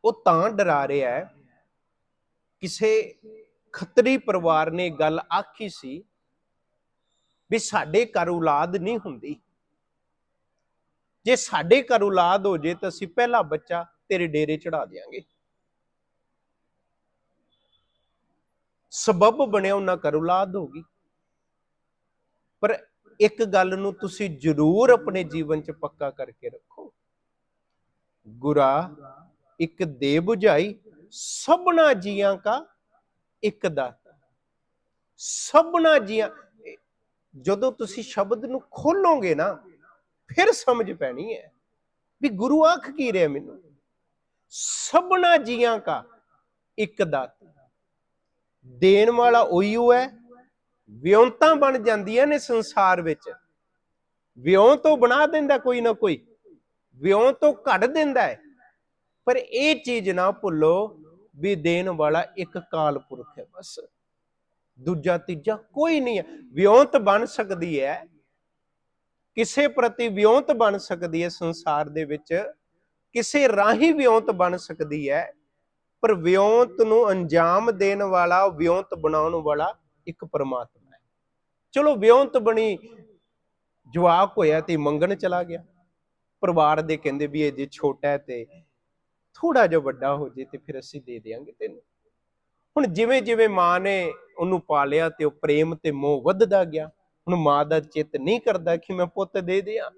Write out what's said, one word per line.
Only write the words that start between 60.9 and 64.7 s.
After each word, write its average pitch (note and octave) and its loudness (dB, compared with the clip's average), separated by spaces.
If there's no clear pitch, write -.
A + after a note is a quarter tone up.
ਵੀ F#3+ -2
ਦੇਣ E3+ -2
ਵਾਲਾ D#3 0
ਇੱਕ F#3 -10
ਕਾਲ D#3 -4
ਪੁਰਖ - -18
ਹੈ B2+ -18
ਬਸ, - -20